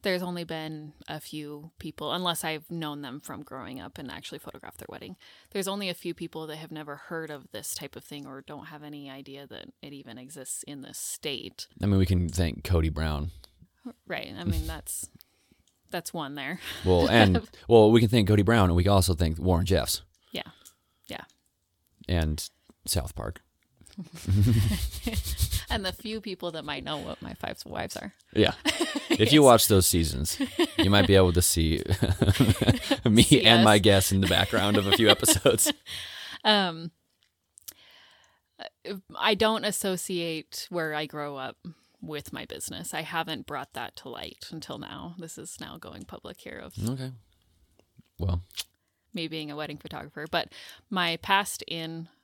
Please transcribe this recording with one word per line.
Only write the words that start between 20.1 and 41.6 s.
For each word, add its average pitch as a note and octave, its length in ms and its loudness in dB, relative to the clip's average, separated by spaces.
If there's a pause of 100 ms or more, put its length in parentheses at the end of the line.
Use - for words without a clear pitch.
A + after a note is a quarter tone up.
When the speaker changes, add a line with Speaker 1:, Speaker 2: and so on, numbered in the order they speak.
Speaker 1:
Yeah. - 120 -8 (680)
Yeah. - 140 -12 (840)
Speaker 2:
And D#2 400 0 (380)
South - 280 -4
Park. - 280 -10 (540)
<laughs> - 260 -16 (1500)
Speaker 1:
And A3 120 -4
the F#3 80 -4
few G#3+ 280 -10
people F#3 320 -8
that D#3 120 -10
might C#3+ 180 -8
know D3+ 140 -8
what - 260 -10
my - 120 -12
five - 300 -10
wives - 320 -8
are. - 160 -12 (200)
Speaker 2:
Yeah. - 260 2
Speaker 1:
<laughs> - 60 -20 (460)
Speaker 2:
If - 220 4
you D3+ 100 8
Speaker 1:
Yes. C#3 40 10
Speaker 2:
watch A#2 220 8
those F#2+ 180 8
seasons, D#2 500 0 (420)
you F#2+ 120 4
might G2+ 160 6
be - 80 8
able F2+ 180 8
to F2 100 4
see D#2+ 400 2 (640)
<laughs> - 600 2
me A2+ 180 6
Speaker 1:
See - 220 6
Speaker 2:
and A#2 200 8
my G#2+ 120 10
Speaker 1:
us. G#2 40 6
Speaker 2:
guests G2 320 6
in G2 80 2
the F#2 60 2
background F#2 520 2
of G2 80 0
a G2 60 2
few G#2+ 180 4
episodes. - 640 4 (400)
Speaker 1:
<laughs> - 320 -16
Um, F3 460 0 (2250)
I G#3+ 160 0
don't A3 300 0
associate F3+ 1040 -6
where D#3+ 240 -4
I D3+ 120 -4
grow D3 300 -10
up C3 200 -10 (460)